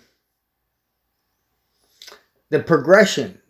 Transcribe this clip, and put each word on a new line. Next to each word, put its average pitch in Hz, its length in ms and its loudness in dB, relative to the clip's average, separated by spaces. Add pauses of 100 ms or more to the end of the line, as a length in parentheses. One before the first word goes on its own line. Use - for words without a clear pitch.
(2500)
the 147 100 -2
progression 160 920 0